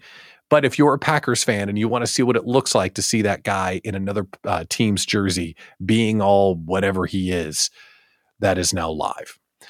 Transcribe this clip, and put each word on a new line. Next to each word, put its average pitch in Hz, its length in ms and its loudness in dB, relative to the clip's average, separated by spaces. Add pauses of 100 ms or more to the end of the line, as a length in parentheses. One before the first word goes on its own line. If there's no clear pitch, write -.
(500)
But 147 160 6
if 127 120 0
you're 147 180 6
a 135 40 -4
Packers 147 420 0
fan 101 280 -2
and 104 100 -2
you 113 80 0
wanna 117 200 -2
see - 160 0
what 120 120 2
it 110 100 0
looks 131 300 0
like 92 200 0
to 101 60 -6
see 110 200 0
that 101 220 -2
guy 95 420 -2
in 101 100 -6
another, 98 320 -4 (160)
uh, - 240 -4
team's 104 380 0
jersey 90 500 -2 (300)
being 110 360 2
all 98 340 4
whatever 92 500 -2
he 92 260 -2
is, 82 380 -2 (720)
that 95 180 2
is 87 160 -2
now 82 160 -4
live. - 500 -6 (300)